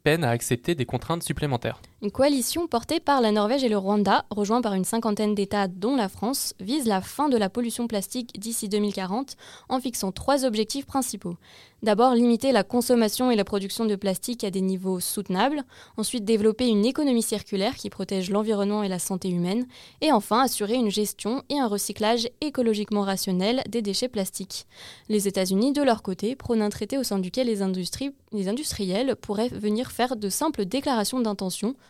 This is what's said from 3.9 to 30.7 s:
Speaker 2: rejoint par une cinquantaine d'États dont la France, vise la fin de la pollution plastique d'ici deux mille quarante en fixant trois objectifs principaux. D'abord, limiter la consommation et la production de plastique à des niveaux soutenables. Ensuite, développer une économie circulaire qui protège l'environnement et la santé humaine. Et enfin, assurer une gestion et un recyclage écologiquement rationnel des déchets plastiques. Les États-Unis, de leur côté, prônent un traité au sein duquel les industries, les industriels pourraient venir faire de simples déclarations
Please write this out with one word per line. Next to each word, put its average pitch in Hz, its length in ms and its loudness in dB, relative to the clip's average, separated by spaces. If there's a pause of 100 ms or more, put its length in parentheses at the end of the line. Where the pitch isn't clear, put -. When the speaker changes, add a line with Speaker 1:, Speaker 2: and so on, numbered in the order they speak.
Speaker 2:
rejoint 208 300 0
par 220 140 0
une 190 100 0
cinquantaine 214 520 0
d'États 202 320 0
dont 190 260 -2
la 220 140 0
France, - 500 -4
vise 240 280 -2
la 196 140 2
fin 277 280 -2
de 254 80 4
la 208 120 2
pollution 240 380 -4
plastique 226 540 -6
d'ici 226 280 -6
deux 202 100 0
mille 208 160 0
quarante 196 420 -4 (320)
en 254 100 0
fixant 233 320 -4
trois 262 340 2
objectifs 226 420 -2
principaux. 208 500 -4 (480)
D'abord, 220 300 6
limiter 240 360 4
la 214 140 4
consommation 240 680 2
et 240 60 4
la 202 80 2
production 196 400 -4
de 214 100 2
plastique 196 480 -4
à 202 80 -2
des 190 100 -2
niveaux 190 380 0
soutenables. 208 640 0 (340)
Ensuite, 220 280 -4
développer 220 420 4
une 208 180 4
économie 262 380 2
circulaire 208 540 -2
qui - 120 -10
protège 190 420 -4
l'environnement 208 520 0
et 202 60 -2
la 185 100 -2
santé 185 300 -4
humaine. 180 360 0 (360)
Et 311 100 4
enfin, 226 320 4
assurer 226 320 0
une 240 160 2
gestion 208 600 -2
et 285 100 0
un 247 80 2
recyclage 214 600 0 (120)
écologiquement 214 600 0
rationnel 196 640 0
des 233 140 -2
déchets 202 260 -2
plastiques. - 580 -6 (420)
Les 202 200 2
États-Unis, 190 440 2
de 285 100 2
leur 233 200 4
côté, 202 320 -4
prônent 233 280 0
un 208 80 0
traité 220 280 -4
au 262 60 0
sein 196 160 0
duquel 185 260 -2
les 214 160 0
industries, 190 480 -4 (220)
les 196 160 -2
industriels 226 640 -2
pourraient 214 340 -2
venir 214 440 -4
faire 247 240 -2
de 208 120 -6
simples 285 360 -2
déclarations 254 560 -2